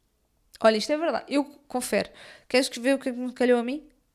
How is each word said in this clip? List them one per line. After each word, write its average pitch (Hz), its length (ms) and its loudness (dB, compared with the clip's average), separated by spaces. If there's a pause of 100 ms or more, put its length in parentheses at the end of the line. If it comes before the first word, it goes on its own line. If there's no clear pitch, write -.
(640)
Olha, 220 140 6
isto 214 160 -2
é 294 40 0
verdade. 302 320 -2
Eu 277 160 0 (220)
confere. 214 440 -4 (380)
Queres 262 200 2
ver 247 260 0
o 269 40 2
que 269 100 -8
é 254 40 -2
que 240 60 -10
me 247 140 -6
calhou 247 260 2
a 233 40 -2
mim? 262 200 -6 (320)